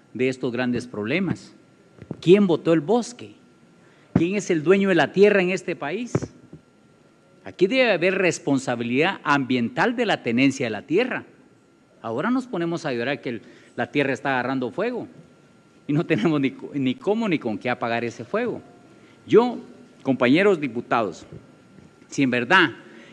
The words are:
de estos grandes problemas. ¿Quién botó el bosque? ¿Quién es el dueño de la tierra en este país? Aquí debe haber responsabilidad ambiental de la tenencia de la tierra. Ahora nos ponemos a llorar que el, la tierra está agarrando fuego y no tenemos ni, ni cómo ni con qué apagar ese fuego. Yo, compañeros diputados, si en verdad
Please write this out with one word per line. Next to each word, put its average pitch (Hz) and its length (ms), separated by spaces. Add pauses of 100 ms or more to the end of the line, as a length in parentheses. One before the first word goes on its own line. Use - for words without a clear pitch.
(140)
de 123 160
estos 131 220
grandes 120 340
problemas. 135 680 (720)
¿Quién 196 240
botó 160 260
el 165 80
bosque? 151 540 (800)
¿Quién 180 220
es 190 140
el 160 120
dueño 196 260
de 185 60
la 147 180
tierra 202 300
en 180 80
este 185 260
país? 190 360 (1300)
Aquí 190 220
debe 247 240
haber 185 280
responsabilidad 139 1040
ambiental 139 720
de 240 100
la 170 160
tenencia 131 440
de 110 40
la 101 120
tierra. 185 420 (760)
Ahora 127 300
nos 247 160
ponemos 170 400
a 139 60
llorar 123 280
que 135 100
el, 113 120 (320)
la 120 160
tierra 139 220
está 139 180
agarrando 127 400
fuego 226 380 (800)
y 143 40
no 151 140
tenemos 160 340
ni, 135 160 (180)
ni 131 200
cómo 214 340
ni 156 120
con 107 180
qué - 100
apagar 120 360
ese 117 200
fuego. 208 380 (640)
Yo, 220 320 (460)
compañeros 156 560
diputados, 117 680 (800)
si - 160
en 131 80
verdad 123 400 (420)